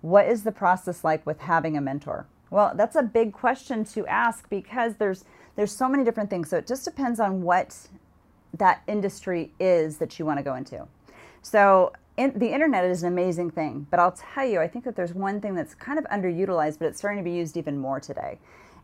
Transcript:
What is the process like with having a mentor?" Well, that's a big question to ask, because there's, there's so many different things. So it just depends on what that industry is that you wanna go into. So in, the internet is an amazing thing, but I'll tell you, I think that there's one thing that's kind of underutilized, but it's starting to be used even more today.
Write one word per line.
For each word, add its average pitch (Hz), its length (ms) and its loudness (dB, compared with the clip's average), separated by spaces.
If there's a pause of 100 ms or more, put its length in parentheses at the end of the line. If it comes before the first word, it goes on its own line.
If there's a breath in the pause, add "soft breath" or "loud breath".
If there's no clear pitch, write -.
What 185 240 8
is 220 180 0
the 220 80 -2
process 185 540 0
like 156 200 0
with 151 140 -6
having 165 380 0
a 143 40 -2
mentor?" 139 460 -6 (220)
Well, 202 260 4
that's 220 200 0
a 294 80 4
big 226 300 2
question 247 520 -2
to 214 220 -6
ask, 226 420 -2
because 226 460 -4
there's, 190 300 -2 (300 loud breath)
there's 208 200 -2
so 262 140 -2
many 277 140 2
different 226 260 0
things. 170 200 -4
So 180 80 0
it - 100 -4
just 269 180 -6
depends 247 340 -4
on 190 220 0
what 175 340 0 (840)
that 185 300 4
industry 190 720 -4
is 165 380 2
that - 220 -6
you 160 60 -4
wanna 143 180 -2
go 135 120 -4
into. 127 320 -12 (540 loud breath)
So 196 500 6 (260)
in, 269 200 2
the 233 100 0
internet 226 380 2
is 180 180 0
an 175 80 0
amazing 180 380 0
thing, 147 400 -6
but 175 100 2
I'll 175 140 6
tell - 320 -6
you, 202 160 0
I 165 80 0
think 240 160 -12
that 247 100 -8
there's 175 180 -4
one 196 280 -4
thing 202 120 -6
that's 160 220 -6
kind 285 240 -6
of 285 60 -6
underutilized, 175 720 -2
but 165 80 -2
it's - 120 -4
starting 202 220 -4
to 175 80 -4
be 175 60 -4
used 170 220 -4
even 147 200 -6
more 135 220 -4
today. - 400 -10 (440 loud breath)